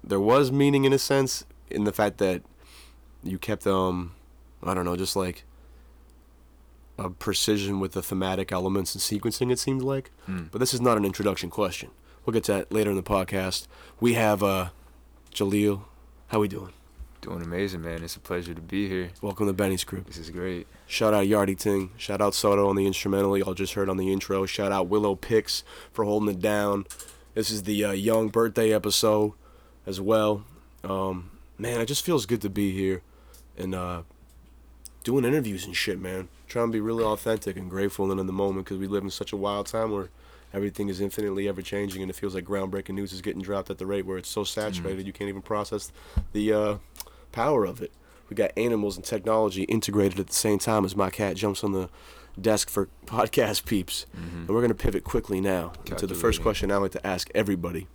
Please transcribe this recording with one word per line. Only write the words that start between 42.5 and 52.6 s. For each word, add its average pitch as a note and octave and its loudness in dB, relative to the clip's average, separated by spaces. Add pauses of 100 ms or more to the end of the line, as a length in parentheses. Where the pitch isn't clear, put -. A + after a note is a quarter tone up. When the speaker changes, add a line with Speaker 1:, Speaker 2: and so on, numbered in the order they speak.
Speaker 1:
news G2 -4
is F#2 -10
getting G2 -6
dropped G2 -4
at G2 -6
the F#2 -8
rate G2 -2
where F#2+ -6
it's F2+ -10
so - -4
saturated F#2+ -4
Speaker 2:
Mm. - -8
Speaker 1:
you F#2+ -8
can't G2+ -6
even G2 -6
process G#2 -4 (400)
the, G#2+ 2
uh, G#2+ 2 (540)
power B2 2
of F#2+ -6
it. G#2 -8 (380)
We G#2 -8
got G2+ 2
animals G#2+ 0
and F#2 -14
technology G#2+ 0
integrated G2+ 2
at F#2 -2
the - -8
same G#2 2
time G#2+ 4
as F#2+ -2
my F#2+ 2
cat G2 0
jumps G2 -2
on G2+ 0
the F#2 -2 (500)
desk G#2+ 2